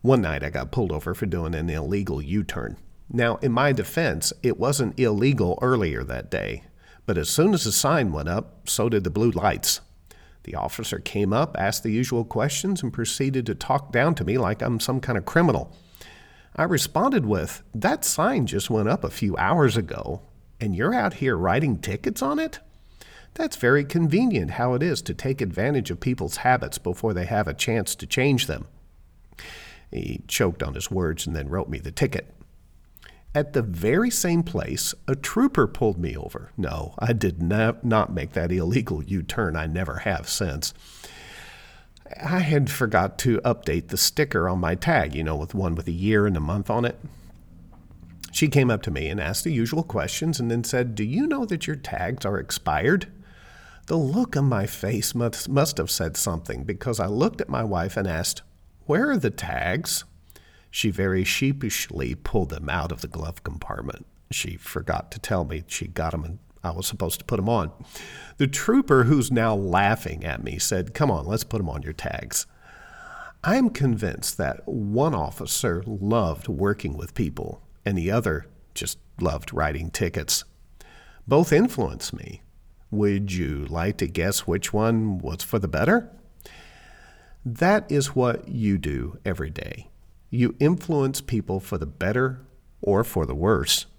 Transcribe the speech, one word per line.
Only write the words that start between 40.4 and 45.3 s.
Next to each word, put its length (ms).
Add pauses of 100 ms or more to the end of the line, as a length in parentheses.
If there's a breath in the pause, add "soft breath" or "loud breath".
I 180
had 300
forgot 500
to 200
update 500
the 80
sticker 500
on 140
my 140
tag, 380
you 120
know, 100